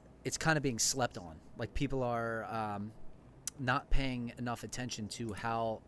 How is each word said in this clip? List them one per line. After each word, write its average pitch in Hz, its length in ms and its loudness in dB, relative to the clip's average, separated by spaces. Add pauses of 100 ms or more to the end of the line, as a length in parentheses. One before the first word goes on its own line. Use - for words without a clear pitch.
(240)
it's 131 120 -2
kind 160 200 4
of 139 60 -2
being 123 160 0
slept 123 400 0
on. 82 160 -12 (220)
Like, 117 180 -6
people 135 260 2
are, 117 440 0
um, 107 460 -4 (680)
not 131 320 2
paying 123 480 6
enough 120 240 -2
attention 120 460 -4
to 113 240 -4
how 113 540 0